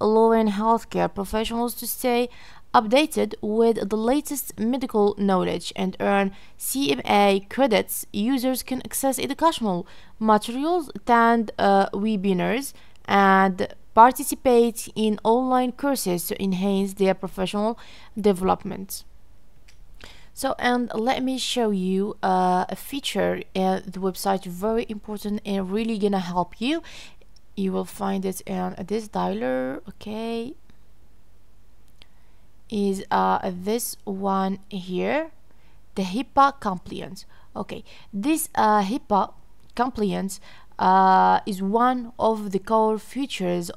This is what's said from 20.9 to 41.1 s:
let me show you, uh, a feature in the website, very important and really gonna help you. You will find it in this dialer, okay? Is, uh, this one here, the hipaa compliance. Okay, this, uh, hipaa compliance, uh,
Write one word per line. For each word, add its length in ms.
let 300
me 160
show 320
you, 500
uh, 480
a 60
feature 680
in 320
the 120
website, 460
very 420
important 560
and 280
really 260
gonna 220
help 420
you. 220
You 160
will 140
find 380
it 180
in 340
this 220
dialer, 840
okay? 640
Is, 400
uh, 300
this 520
one 560
here, 600
the 80
hipaa 560
compliance. 640
Okay, 280
this, 400
uh, 300
hipaa 500
compliance, 640
uh, 720